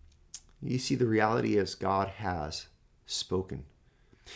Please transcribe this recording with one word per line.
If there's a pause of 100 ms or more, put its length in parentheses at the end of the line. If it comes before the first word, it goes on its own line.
(640)
You
see,
the
reality
is
God
has (400)
spoken. (720)